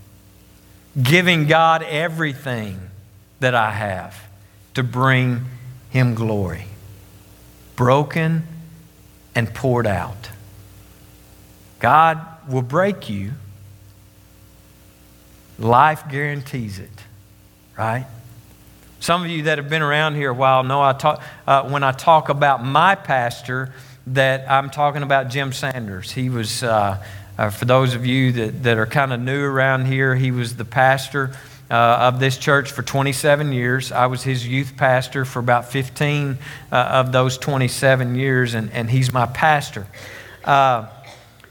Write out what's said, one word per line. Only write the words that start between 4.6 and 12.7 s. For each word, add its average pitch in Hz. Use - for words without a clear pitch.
to 135
bring 127
him 123
glory." 104
Broken 151
and 113
poured 120
out. 90
God 156
will 131
break 185